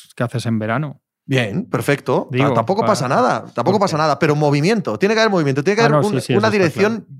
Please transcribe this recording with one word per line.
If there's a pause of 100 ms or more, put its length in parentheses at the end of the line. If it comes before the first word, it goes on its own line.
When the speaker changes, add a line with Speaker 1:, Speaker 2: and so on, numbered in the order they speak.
(180)
Speaker 1:
qué
haces
en
verano. (240)
Speaker 2:
Bien,
perfecto.
Speaker 1:
Digo,
Speaker 2:
Ta-,
tampoco
Speaker 1:
pa-,
Speaker 2:
pasa
nada,
tampoco
Speaker 1:
ok.
Speaker 2:
pasa
nada,
pero
movimiento,
tiene
que
haber
movimiento,
tiene
que
Speaker 1:
Ah,
Speaker 2:
haber
Speaker 1:
no,
Speaker 2:
un,
Speaker 1:
sí,
sí,
Speaker 2:
una
Speaker 1:
eso
está
Speaker 2:
dirección
Speaker 1:
claro. (120)